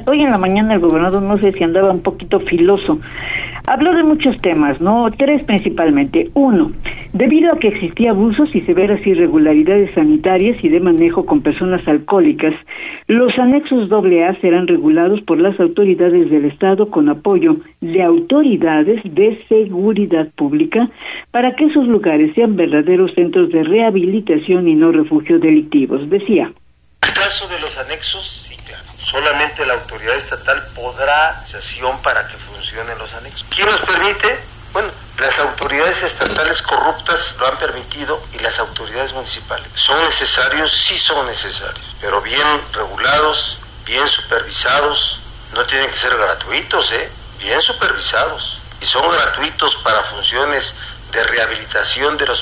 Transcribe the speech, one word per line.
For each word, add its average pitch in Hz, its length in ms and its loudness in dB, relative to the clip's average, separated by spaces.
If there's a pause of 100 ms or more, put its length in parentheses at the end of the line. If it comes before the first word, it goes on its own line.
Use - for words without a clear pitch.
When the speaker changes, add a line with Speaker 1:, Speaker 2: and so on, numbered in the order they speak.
Speaker 1:
hoy 294 140 4
en 277 100 4
la 214 60 2
mañana 196 360 2
el 196 80 4
gobernador, 175 400 2
no 202 160 2
sé 196 160 2
si 175 100 -2
andaba 185 280 4
un 180 100 -2
poquito 190 400 -2
filoso, 175 580 2 (680)
habló 302 260 2
de 330 100 2
muchos 302 380 2
temas, 151 400 0
¿no? 226 300 2
Tres 277 320 0
principalmente. 165 880 0
Uno, 233 380 4 (420)
debido 302 400 4
a 320 60 -2
que 220 100 2
existía 208 400 0
abusos 220 440 2
y 185 80 0
severas 190 440 2
irregularidades 165 880 4
sanitarias 180 680 4
y 170 60 2
de 165 100 4
manejo 170 460 4
con 147 160 2
personas 175 460 0
alcohólicas, 156 680 2 (520)
los 233 300 4
anexos 254 500 2
doble 180 380 4
A 185 160 2
serán 175 260 2
regulados 170 540 4
por 160 180 0
las 190 200 2
autoridades 175 680 4
del 151 160 4
Estado 196 440 2
con 151 180 2
apoyo 160 500 2 (240)
de 170 200 0
autoridades 185 1000 4
de 202 440 2
seguridad 190 880 2
pública 226 540 0 (400)
para 247 260 0
que 302 100 2
esos 302 220 4
lugares 156 460 4
sean 226 240 2
verdaderos 175 560 2
centros 175 380 2
de 160 120 2
rehabilitación 185 1040 2
y 160 80 6
no 165 160 6
refugios 156 480 2
delictivos, 147 720 2
decía. 185 420 0 (520)
Speaker 2:
El - 100 -2
caso - 340 -4
de 175 140 -10
los - 160 -8
anexos, - 680 -10
sí, - 80 -20 (120)
claro. - 140 -18 (160)
Solamente 147 720 -2
la 127 60 0
autoridad 113 420 -6
estatal 131 420 -4 (140)
podrá 127 720 -2
sesión - 480 -8 (100)
para 123 200 -2 (100)
que - 60 -16
funcionen 113 580 -12
los 107 160 -12
anexos. - 400 -14
¿Quién 196 160 -2
nos 208 160 0
permite? 196 560 -2 (320)
Bueno, 214 160 -2 (320)
las 127 220 -2
autoridades 151 580 -2
estatales - 640 -4
corruptas - 720 -2
lo - 160 -4
han - 80 -8
permitido 127 720 -8
y - 80 -14
las 117 220 -4
autoridades 113 500 -8
municipales. - 640 -10
¿Son - 240 0
necesarios? - 720 0
Sí - 240 -2
son 147 320 -2
necesarios, - 720 -10
pero 101 240 -4
bien 135 240 -2 (240)
regulados, 147 880 -2 (240)
bien 127 240 -2
supervisados, - 1120 -2 (320)
no 123 160 -4
tienen 135 240 -2
que - 80 -6
ser 120 160 -2
gratuitos, - 800 -2
¿eh? - 160 -6 (320)
Bien 135 160 -2
supervisados. - 1040 -4 (160)
Y - 80 -12
son 139 240 0
gratuitos 156 720 -2
para 110 240 0
funciones 139 640 -4 (400)
de - 160 -4
rehabilitación 120 880 -2
de 139 100 -4
los - 160 -2